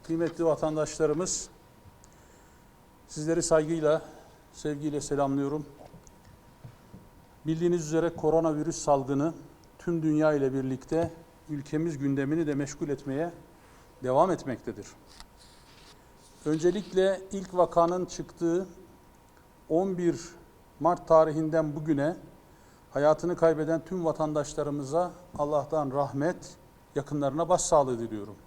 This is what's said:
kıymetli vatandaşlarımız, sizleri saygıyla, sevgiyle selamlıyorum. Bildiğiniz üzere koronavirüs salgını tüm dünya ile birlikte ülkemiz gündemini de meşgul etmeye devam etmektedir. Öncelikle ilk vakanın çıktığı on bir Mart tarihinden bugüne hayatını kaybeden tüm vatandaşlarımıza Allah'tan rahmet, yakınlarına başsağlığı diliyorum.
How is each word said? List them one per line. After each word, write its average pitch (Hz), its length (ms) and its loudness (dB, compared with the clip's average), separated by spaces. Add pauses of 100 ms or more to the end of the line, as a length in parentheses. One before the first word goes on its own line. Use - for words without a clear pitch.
kıymetli 165 420 -2
vatandaşlarımız, 156 1040 0 (1600)
sizleri 160 360 -2
saygıyla, 156 580 2 (520)
sevgiyle 147 480 -6
selamlıyorum. 143 640 -2 (1800)
Bildiğiniz 165 420 0
üzere 165 280 0
koronavirüs 160 640 0
salgını 139 560 0 (460)
tüm 170 240 -2
dünya 156 300 4
ile 135 200 0
birlikte 135 580 -2 (380)
ülkemiz 151 480 -4
gündemini 139 500 -2
de 147 80 -2
meşgul 143 340 -6
etmeye 143 420 -4 (720)
devam 143 280 4
etmektedir. 113 560 -6 (1600)
Öncelikle 180 760 0 (100)
ilk 190 260 -6
vakanın 170 480 4
çıktığı 175 640 -2 (1000)
on 180 280 2
bir 170 220 0 (600)
Mart 170 280 0
tarihinden 156 680 4
bugüne 151 400 0 (760)
hayatını 156 440 2
kaybeden 160 500 2
tüm 180 200 -6
vatandaşlarımıza 151 1080 -2 (280)
Allah'tan 147 520 -2
rahmet, 139 460 0 (580)
yakınlarına 143 540 -2
başsağlığı 143 500 4
diliyorum. 104 360 -8 (120)